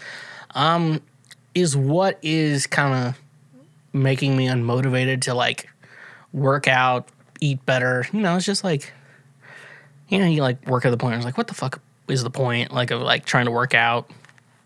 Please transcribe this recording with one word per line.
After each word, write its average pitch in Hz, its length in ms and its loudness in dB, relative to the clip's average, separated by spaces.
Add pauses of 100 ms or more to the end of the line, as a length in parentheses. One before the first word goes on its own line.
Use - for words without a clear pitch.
(560)
um, 156 440 2 (540)
is 170 240 2
what 160 460 2
is 156 420 0
kinda 131 500 0 (800)
making 135 420 2
me 131 120 2
unmotivated 127 760 0
to, 127 140 -4
like, 120 340 -2 (640)
work 139 340 0
out, 127 400 2 (320)
eat 139 280 -2
better. 127 440 0
You 214 100 -2
know, 175 140 2
it's 180 120 -2
just 196 160 -4
like, 160 280 -4 (1160)
you 190 100 2
know, 196 80 4
you, 156 160 2
like, 127 260 -2
work 127 180 0
at 135 40 4
the 120 80 2
point 123 140 -2
where 113 60 -2
it's 120 80 -6
like, 127 120 -6
what 233 100 -2
the - 60 -14
fuck - 260 -6 (280)
is 131 160 -2
the 117 60 -6
point, 123 440 -2
like, 123 180 -2
of, 120 100 -2
like, 131 240 0
trying 123 200 2
to 120 60 0
work 120 220 0
out? 117 360 2 (560)